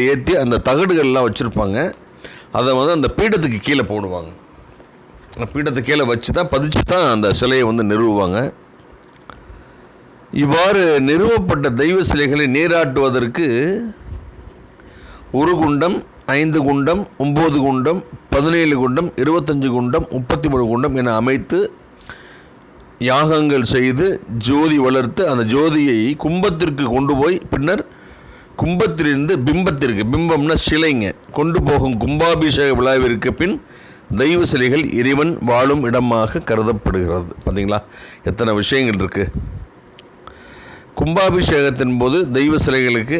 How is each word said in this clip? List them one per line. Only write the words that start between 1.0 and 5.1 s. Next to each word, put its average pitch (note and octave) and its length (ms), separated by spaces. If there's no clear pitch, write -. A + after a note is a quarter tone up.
வச்சிருப்பாங்க. G#2+ 500
அதை B2 220
வந்து C3+ 180
அந்த C#3+ 260
பீடத்துக்கு E3 420
கீழே C3+ 240
போடுவாங்க. F#2 480